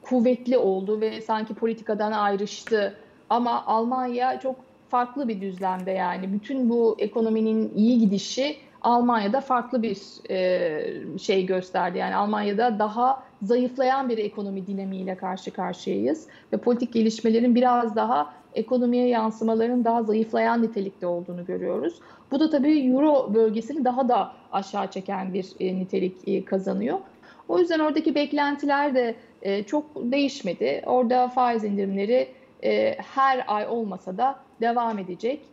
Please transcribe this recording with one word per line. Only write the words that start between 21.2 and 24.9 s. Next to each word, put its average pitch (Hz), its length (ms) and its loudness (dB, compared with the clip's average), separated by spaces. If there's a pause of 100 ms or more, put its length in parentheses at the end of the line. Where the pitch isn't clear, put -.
görüyoruz. 185 540 -4 (300)
Bu 277 100 0
da 311 100 4
tabii 294 360 4
Euro 262 480 4
bölgesini 226 500 2
daha 247 240 2
da 214 240 2 (200)
aşağı 196 380 -4